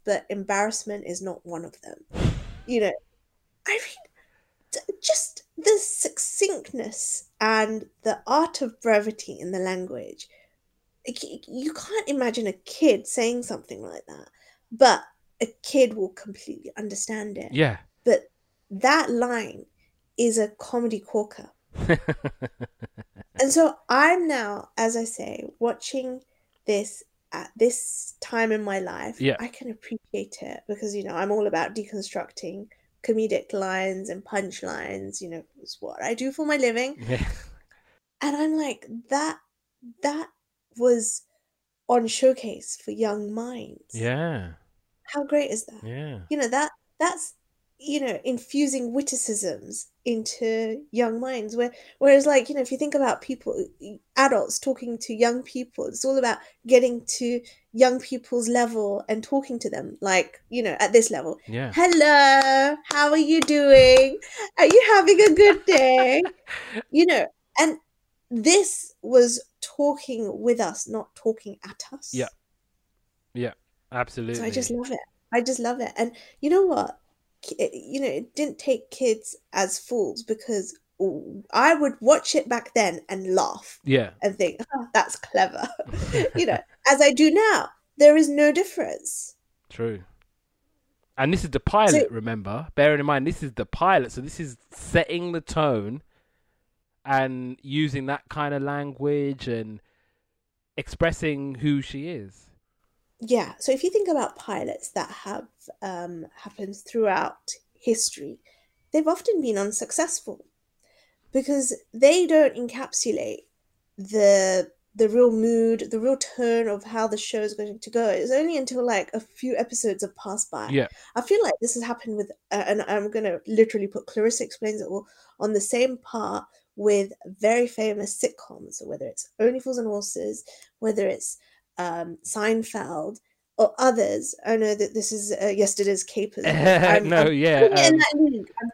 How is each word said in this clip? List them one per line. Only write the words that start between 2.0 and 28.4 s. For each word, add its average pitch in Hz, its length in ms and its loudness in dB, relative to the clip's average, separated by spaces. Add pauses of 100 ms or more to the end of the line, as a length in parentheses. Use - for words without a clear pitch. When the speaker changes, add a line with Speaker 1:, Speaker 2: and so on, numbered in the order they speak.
Speaker 1:
You 240 140 0
know, 190 100 2 (760)
I - 40 -2
mean, - 1000 -12
d-, - 300 -10
just - 420 -4 (140)
the 403 200 2
succinctness - 1500 -6 (160)
and 220 460 0 (160)
the - 220 -2
art 311 360 0
of 233 200 -8
brevity 214 580 -2
in 180 120 -8
the 190 80 -4
language. 185 680 -8 (800)
Like, 254 140 -12
y-, - 260 -14
you 277 260 -8
can't 415 340 -8
imagine 240 400 -2
a 185 60 -4
kid - 540 0
saying 240 360 -2
something - 380 -14
like 85 260 -16
that, 71 220 -20 (420)
but 226 320 6 (380)
a 233 60 -2 (160)
kid 247 320 2
will 190 140 -4
completely - 680 -18
understand 208 600 -10
it. - 140 -14
Speaker 2:
Yeah. 127 260 0 (280)
Speaker 1:
But - 260 2 (400)
that 269 380 2
line 240 560 -4 (520)
is 226 200 2
a 214 120 0
comedy 226 520 -6
corker. - 500 -8 (240)
Speaker 2:
<laughs> - 240 0 (1400)
Speaker 1:
And 269 120 2
so 320 220 4 (120)
I'm 320 400 4
now, 220 500 -6
as 226 200 0
I 226 80 -4
say, - 400 -12 (140)
watching 254 600 -6 (440)
this 208 380 -4 (280)
at 165 240 -12
this - 640 -2
time 226 320 -4